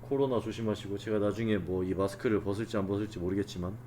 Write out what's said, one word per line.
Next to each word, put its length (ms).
코로나 360
조심하시고, 580
제가 220
나중에 380
뭐 260
이 100
마스크를 480
벗을지 360
안 100
벗을지 320
모르겠지만 560